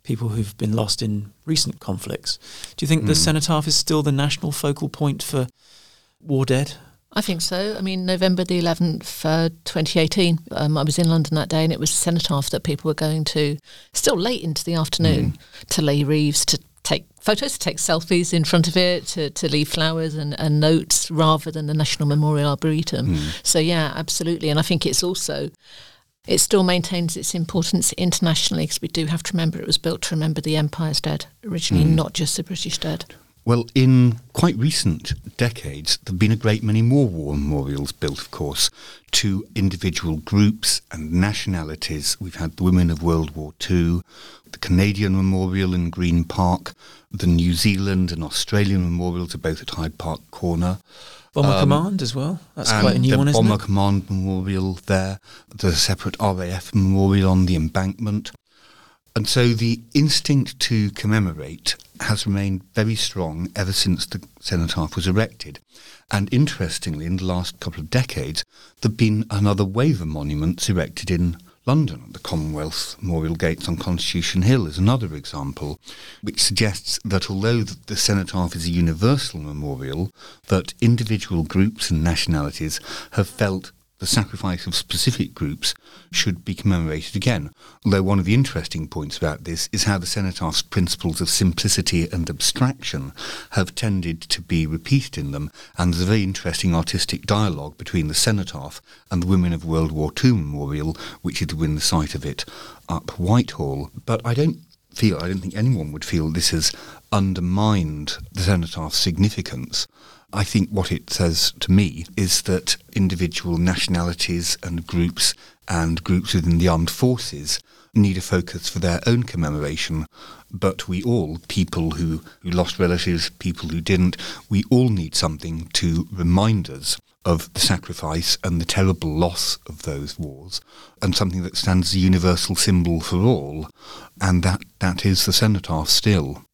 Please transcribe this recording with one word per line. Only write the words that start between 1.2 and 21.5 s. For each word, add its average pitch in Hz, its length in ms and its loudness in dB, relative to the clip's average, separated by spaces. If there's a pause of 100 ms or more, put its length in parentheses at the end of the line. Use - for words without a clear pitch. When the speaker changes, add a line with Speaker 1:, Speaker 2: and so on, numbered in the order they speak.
Speaker 1:
recent 156 340 0
conflicts. - 600 -6 (360)
Do - 80 -4
you 147 40 -2
think 156 160 2
the 156 100 2
Speaker 2:
Hmm. 147 60 4
Speaker 1:
cenotaph 156 480 2
is 151 80 2
still 156 260 2
the 143 100 2
national 143 400 0
focal 143 380 -2
point 139 320 -2
for 131 240 -2 (760)
war 135 240 0
dead? 131 300 0 (400)
Speaker 3:
I 208 80 0
think 175 200 -2
so. 196 340 -2
I 196 60 -8
mean, 190 240 -4
November 185 380 2
the 180 160 0
eleventh, 170 680 -2
uh, 160 240 2 (160)
twenty - 340 -2
eighteen, 170 400 4 (120)
um, 151 260 0
I - 60 2
was 151 160 0
in 165 100 4
London 160 260 2
that 151 140 -2
day, 160 140 2
and 160 100 2
it - 60 -4
was 156 100 0
cenotaph 160 600 0
that - 120 -4
people 151 260 -2
were 151 40 0
going 156 320 -2
to, 147 320 0 (360)
still - 240 2
late 220 260 -2
into 156 200 -4
the 170 120 -2
afternoon, - 560 2
Speaker 2:
Mm. - 380 -16
Speaker 3:
to - 120 0
lay 147 220 2
wreaths, 147 420 2
to - 140 0 (240)
take - 220 -2 (140)
photos, 226 340 0
to - 60 -8
take - 180 -4
selfies 170 560 0
in 165 100 4
front 165 240 4
of 170 100 0
it, 180 300 0
to, 151 240 -4
to - 180 -4
leave 147 200 2
flowers 160 460 -2
and, 147 240 -6
and 151 200 2
notes - 500 2
rather 156 400 2
than 156 160 -6